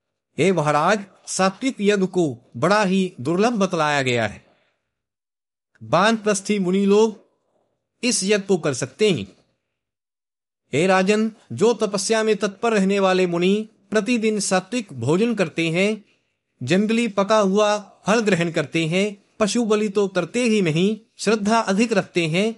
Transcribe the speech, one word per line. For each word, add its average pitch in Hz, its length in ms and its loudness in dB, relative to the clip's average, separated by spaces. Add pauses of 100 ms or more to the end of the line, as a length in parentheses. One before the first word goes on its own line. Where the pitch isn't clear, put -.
(380)
हे 175 140 2
महाराज, 160 520 0 (220)
सात्विक 196 540 -2
यज्ञ 196 260 2
को 165 500 -4
बड़ा 190 280 2
ही 185 360 0
दुर्लभ 175 320 0
बतलाया 160 500 0
गया 120 240 0
है। - 200 -12 (1400)
वानप्रस्थी 202 760 0
मुनि 190 280 0
लोग 208 320 2 (840)
इस 240 220 -2
यज्ञ 202 220 0
को 196 120 2
कर 156 160 -2
सकते 202 360 -2
हैं। 107 160 -2 (1500)
हे 156 140 0
राजन, 202 440 2 (220)
जो 190 220 2
तपस्या 220 480 -2
में 220 140 2
तत्पर 214 360 -4
रहने 202 280 2
वाले 185 260 2
मुनि 185 420 0 (220)
प्रतिदिन 214 500 0
सात्विक 196 520 -4
भोजन 170 420 0
करते 165 340 -2
हैं, 202 360 -2 (560)
जंगली 214 480 0
पका 202 300 0
हुआ 208 380 2 (300)
फल 220 140 2
ग्रहण 170 300 0
करते 160 360 -2
हैं, 190 200 0 (340)
पशु 220 240 0
बलि 214 240 0
तो 202 200 0
करते 185 340 -4
ही 214 200 2
नहीं, 180 360 0 (200)
श्रद्धा 214 400 0
अधिक 220 340 0
रखते 175 340 0
हैं, 202 320 -2